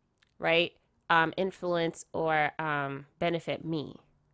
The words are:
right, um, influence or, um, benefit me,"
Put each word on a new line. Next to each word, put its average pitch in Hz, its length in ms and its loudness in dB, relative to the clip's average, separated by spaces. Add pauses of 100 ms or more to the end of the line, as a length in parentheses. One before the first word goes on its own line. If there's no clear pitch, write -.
(400)
right, 165 340 2 (360)
um, 165 280 4
influence 175 760 -2
or, 156 460 2
um, 143 480 -4 (120)
benefit 170 440 -2
me," 156 340 -6 (360)